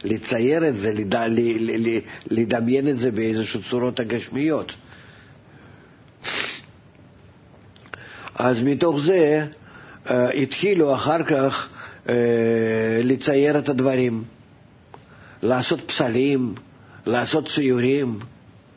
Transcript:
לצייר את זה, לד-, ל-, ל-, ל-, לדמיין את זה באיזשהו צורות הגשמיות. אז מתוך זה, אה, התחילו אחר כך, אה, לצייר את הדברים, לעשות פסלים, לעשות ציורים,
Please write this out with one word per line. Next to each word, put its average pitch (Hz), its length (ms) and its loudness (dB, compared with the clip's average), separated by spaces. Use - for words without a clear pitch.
לצייר 123 640 0
את 127 80 0
זה, 104 160 -2
לד-, 107 220 -2
ל-, 117 160 0
ל-, 113 300 -2
ל-, 113 120 0
לדמיין 117 580 0
את 135 100 0
זה 123 120 0
באיזשהו 110 600 -2
צורות 123 300 -2
הגשמיות. 120 720 -4
אז 120 280 0
מתוך 143 380 2
זה, 151 460 4
אה, 123 200 2
התחילו 143 640 2
אחר 147 280 0
כך, 135 460 0
אה, 120 60 2
לצייר 139 560 2
את 143 100 -2
הדברים, 127 560 2
לעשות 127 380 0
פסלים, 127 720 0
לעשות 123 420 0
ציורים, 131 680 0